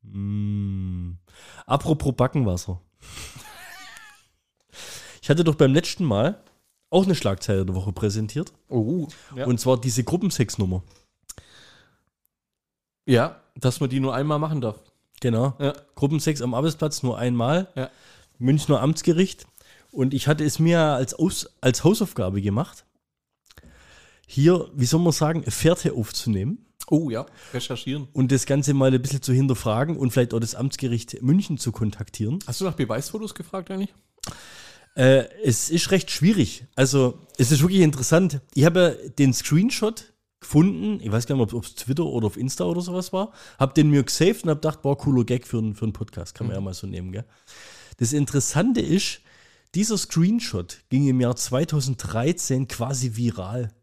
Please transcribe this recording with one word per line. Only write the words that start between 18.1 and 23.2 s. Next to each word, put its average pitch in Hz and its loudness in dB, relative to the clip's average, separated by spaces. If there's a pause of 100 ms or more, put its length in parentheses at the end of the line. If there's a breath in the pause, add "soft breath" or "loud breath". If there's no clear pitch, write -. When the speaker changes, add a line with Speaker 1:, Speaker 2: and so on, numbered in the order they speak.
Speaker 1:
Münchner 135 2
Amtsgericht. 165 0 (440 soft breath)
Und 135 0
ich 135 -2
hatte 151 2
es 151 0
mir 165 4
als 139 0
Aus-, - -2 (120)
als 127 2
Hausaufgabe 113 2
gemacht, 104 -4 (1400 soft breath)